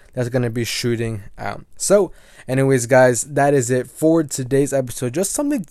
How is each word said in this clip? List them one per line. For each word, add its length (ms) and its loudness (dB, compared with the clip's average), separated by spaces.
that's 160 -4
gonna 200 -2
be 140 -4
shooting 600 -4
out. 280 -10
So 380 2
anyways, 380 2
guys, 380 4
that 300 2
is 160 2
it 180 -2
for 360 2
today's 480 -2
episode. 420 -4
Just 200 -2
something 380 -2